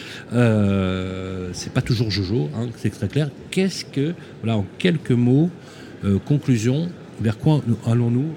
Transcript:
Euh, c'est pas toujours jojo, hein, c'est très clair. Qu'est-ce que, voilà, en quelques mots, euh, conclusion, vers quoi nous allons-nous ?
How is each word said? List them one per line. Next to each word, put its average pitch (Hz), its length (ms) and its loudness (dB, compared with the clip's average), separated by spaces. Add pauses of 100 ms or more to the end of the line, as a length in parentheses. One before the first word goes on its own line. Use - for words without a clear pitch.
(340)
Euh, 92 1200 2
c'est - 200 -10
pas 127 80 2
toujours 113 300 0
jojo, 107 440 -2
hein, 113 120 -4 (100)
c'est 113 120 -4
très 104 180 -4
clair. 143 220 -2 (220)
Qu'est-ce 185 340 -2
que, 147 280 -2 (280)
voilà, 110 160 0
en 95 80 0 (120)
quelques 175 340 0
mots, 127 380 6 (560)
euh, 98 140 4
conclusion, 139 680 2 (320)
vers 107 160 2
quoi 151 300 4
nous 117 180 2
allons-nous ? 120 400 2 (120)